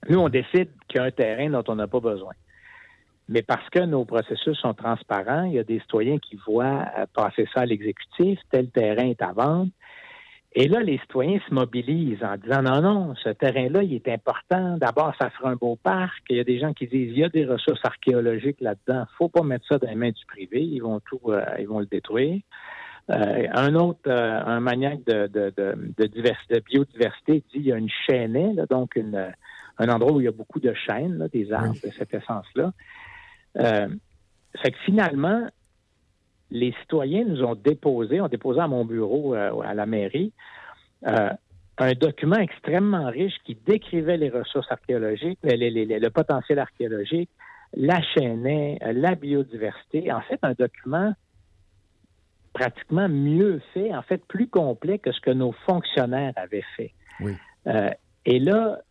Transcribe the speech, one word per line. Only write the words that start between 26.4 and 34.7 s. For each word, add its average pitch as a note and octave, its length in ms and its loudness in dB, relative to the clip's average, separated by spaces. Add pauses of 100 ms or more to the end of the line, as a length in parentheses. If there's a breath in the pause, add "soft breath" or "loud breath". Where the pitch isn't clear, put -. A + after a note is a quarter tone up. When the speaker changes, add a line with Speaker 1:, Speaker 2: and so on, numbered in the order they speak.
Speaker 1:
de A#2 120 2
biodiversité C#3 840 0 (100)
dit, « - 0 -
Il C#3+ 140 -4
y C3 40 2
a A#2 60 2
une A2 120 -2 (180)
chênaie, C3 460 2
là, D#3+ 120 -2
donc B2+ 300 0
une, G#2 360 -4 (460 loud breath)
un A2+ 120 2
endroit A#2+ 240 4
où D3 60 4
il B2+ 40 2
y A#2+ 40 4
a A2+ 40 2
beaucoup A2 280 -8
de A#2+ 140 2
chênes, D3+ 460 -4
là, A2+ 80 -2
des G#2 260 -2
arbres A2 300 -2
Speaker 2:
Oui. G#2+ 80 -6
Speaker 1:
de - 40 -16
cette - 200 -8
essence-là. » A#2+ 580 -4 (840 loud breath)
Euh, G#2+ 300 2 (720)
fait C3+ 80 2